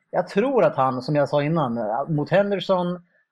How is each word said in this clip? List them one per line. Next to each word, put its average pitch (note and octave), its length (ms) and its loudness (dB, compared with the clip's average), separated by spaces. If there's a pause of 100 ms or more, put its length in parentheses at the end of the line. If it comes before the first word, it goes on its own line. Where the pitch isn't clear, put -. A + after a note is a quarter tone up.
(120)
jag F3 180 -2
tror A#3 340 2
att D3+ 120 2
han, C3 260 0
som D3 140 -2
jag C#3+ 140 2
sa C#3+ 140 0
innan, C#3+ 340 0
eh, A#2 320 -4
mot D3 200 -2
Henderson, F3+ 720 0 (320)